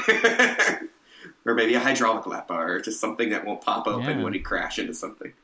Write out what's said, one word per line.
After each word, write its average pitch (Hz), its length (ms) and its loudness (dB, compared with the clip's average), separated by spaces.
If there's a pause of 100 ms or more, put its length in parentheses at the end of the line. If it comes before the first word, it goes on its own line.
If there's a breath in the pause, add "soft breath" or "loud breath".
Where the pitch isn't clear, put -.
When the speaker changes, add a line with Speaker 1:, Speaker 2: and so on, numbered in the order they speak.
Speaker 1:
<laughs> 226 840 2 (540 loud breath)
Or 117 120 2
maybe 117 200 4
a 123 40 6
hydraulic 120 480 2
lap - 200 -6
bar, 85 260 -2
or 85 80 -2
just - 180 -6
something 110 300 0
that 98 160 -2
won't 104 160 -4
pop 104 260 -2
open 123 300 -2
Speaker 2:
Yeah. 110 60 -2
Speaker 1:
when 107 100 -2
you 95 80 -2
crash 101 380 -4
into - 160 -4
something. - 380 -10 (100)